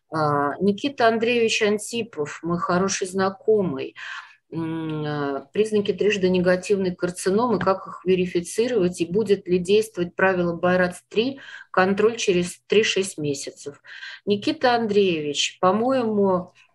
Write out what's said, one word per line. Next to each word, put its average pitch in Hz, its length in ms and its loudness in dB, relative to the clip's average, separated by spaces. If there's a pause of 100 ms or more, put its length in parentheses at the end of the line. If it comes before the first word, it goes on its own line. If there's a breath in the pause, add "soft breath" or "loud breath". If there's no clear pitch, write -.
(120)
А, 147 480 0
Никита 226 480 0
Андреевич 226 540 2
Антипов, 208 800 -4
мой 170 140 -2
хороший 185 500 -2
знакомый. 190 880 0 (560 loud breath)
М, 160 520 -4
э, 143 480 -4
признаки 208 400 0
трижды 185 380 2
негативной 180 640 2
карциномы, 196 640 0
как 190 280 0
их - 180 -16
верифицировать 185 920 0
и 170 60 -2
будет 196 420 0
ли 180 100 2
действовать 180 580 0
правило 180 380 2
Байрац 175 440 0 (120)
три, 254 300 -2 (320 loud breath)
контроль 202 440 2
через 175 520 0
три-шесть 196 500 2
месяцев? 143 640 -8 (440 loud breath)
Никита 240 500 2
Андреевич, 190 840 0
по-моему, 208 920 2 (220 soft breath)